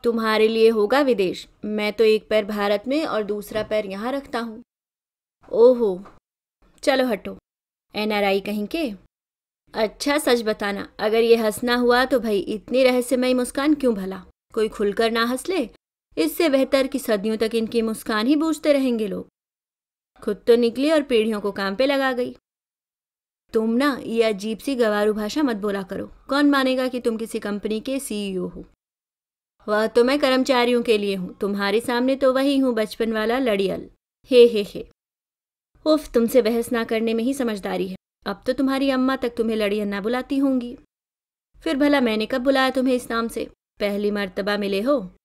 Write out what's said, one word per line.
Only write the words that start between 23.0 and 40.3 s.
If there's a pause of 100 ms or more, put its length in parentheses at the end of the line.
तुम
ना
ये
अजीब
सी
गवारू
भाषा
मत
बोला
करो, (180)
कौन
मानेगा
कि
तुम
किसी
कंपनी
के
सीईओ
हो? (1000)
वह
तो
मैं
कर्मचारियों
के
लिए
हूँ,
तुम्हारे
सामने
तो
वही
हूँ
बचपन
वाला
लड़ियल। (360)
हे,
हे,
हे। (960)
उफ,
तुमसे
बहस
ना
करने
में
ही
समझदारी
है। (300)
अब
तो
तुम्हारी
अम्मा
तक
तुम्हें
लड़ियल
ना
बुलाती